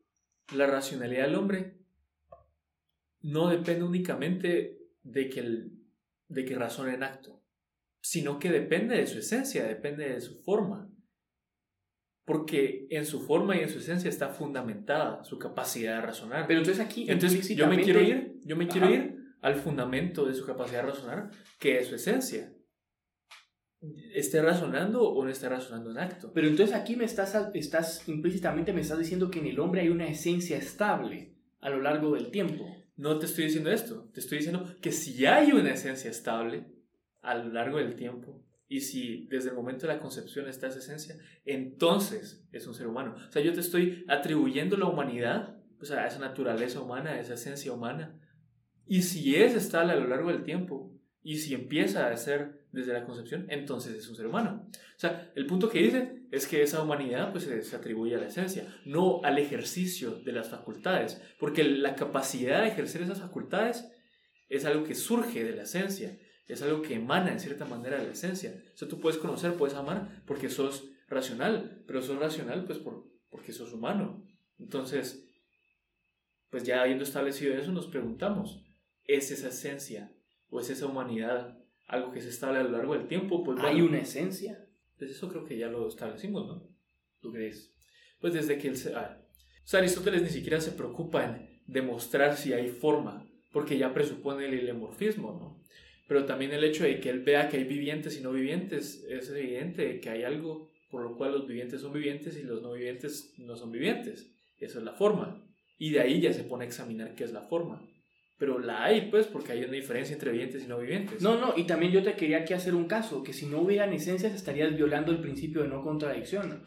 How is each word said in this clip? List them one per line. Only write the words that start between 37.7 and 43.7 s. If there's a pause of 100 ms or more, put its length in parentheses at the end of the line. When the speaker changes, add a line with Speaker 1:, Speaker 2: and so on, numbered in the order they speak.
Speaker 1:
del
tiempo, (260)
y
si
desde
el
momento
de
la
concepción
está
esa
esencia, (280)
entonces
es
un
ser
humano. (140)
O
sea,
yo
te
estoy